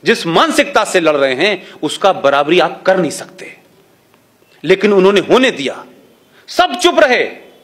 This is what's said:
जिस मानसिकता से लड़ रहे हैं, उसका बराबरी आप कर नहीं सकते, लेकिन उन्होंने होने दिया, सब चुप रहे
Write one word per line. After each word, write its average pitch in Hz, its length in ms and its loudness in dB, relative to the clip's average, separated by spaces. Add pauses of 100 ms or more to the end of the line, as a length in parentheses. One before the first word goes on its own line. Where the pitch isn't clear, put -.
जिस 214 240 -2
मानसिकता 233 560 0
से 190 160 -2
लड़ 156 180 2
रहे 135 180 0
हैं, 180 360 -4
उसका 180 420 -2
बराबरी 143 460 0
आप 165 260 -2
कर 185 120 2
नहीं 160 140 -2
सकते, - 460 -18 (1040)
लेकिन 190 300 2
उन्होंने 196 260 4
होने 220 320 2
दिया, 131 340 -8 (640)
सब 349 280 0
चुप 349 240 0
रहे 208 320 -2 (320)